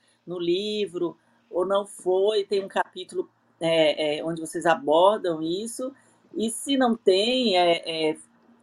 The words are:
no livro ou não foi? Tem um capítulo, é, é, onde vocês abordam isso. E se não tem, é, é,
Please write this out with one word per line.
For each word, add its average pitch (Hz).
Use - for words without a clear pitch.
no 175
livro 175
ou 180
não 196
foi? 196
Tem 196
um 196
capítulo, 185
é, 156
é, 151
onde 165
vocês 160
abordam 165
isso. 226
E 220
se 277
não 247
tem, 214
é, 165
é, 160